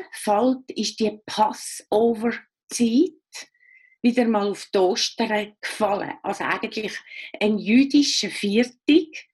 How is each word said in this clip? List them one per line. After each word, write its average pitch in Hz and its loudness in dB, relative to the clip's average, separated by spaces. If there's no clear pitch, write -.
fällt, 233 0
ist - -6
die 214 -2
Passover-Zeit 220 -2
wieder 240 2
mal 208 0
auf - -8
die 202 2
Ostern 208 0
gefallen. - -4
Also 196 -6
eigentlich 196 -6
ein 208 2
jüdischer 262 4
Viertag - 0